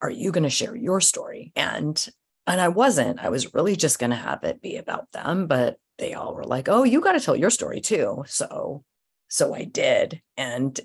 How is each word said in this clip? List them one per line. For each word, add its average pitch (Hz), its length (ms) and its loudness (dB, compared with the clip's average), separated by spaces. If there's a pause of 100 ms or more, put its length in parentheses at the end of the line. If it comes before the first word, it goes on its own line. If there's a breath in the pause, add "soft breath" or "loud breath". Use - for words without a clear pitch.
"Are 143 80 -2
you 185 200 -4
gonna 156 200 2
share - 260 -2
your 185 240 0
story?" - 560 -2
And, - 500 -2 (400)
and 180 140 2
I 175 80 4
wasn't. 175 500 4
I - 120 -2
was 127 240 -2
really 185 220 2
just - 220 2
gonna 120 160 0
have 120 300 -4
it - 180 -4
be - 140 -8
about - 360 -8
them, 180 360 -2
but 127 300 2 (200)
they - 160 -6
all - 200 -8
were - 100 -10
like, 131 240 -2
"Oh, 233 160 6
you 254 160 6
gotta 370 200 4
tell 156 160 2
your 151 140 2
story - 300 -2
too." 135 460 -2
So, - 580 -6 (460)
so 143 240 2
I - 100 -8
did. - 580 0 (160)
And 131 460 -4